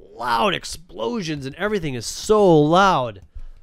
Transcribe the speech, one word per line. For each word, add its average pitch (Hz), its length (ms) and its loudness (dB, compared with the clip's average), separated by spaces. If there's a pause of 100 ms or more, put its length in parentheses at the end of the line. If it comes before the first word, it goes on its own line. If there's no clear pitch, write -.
loud 233 540 -2
explosions, 190 920 -8
and 139 80 -10
everything 170 400 -4
is 117 120 -8
so 202 560 4
loud. 151 600 2 (400)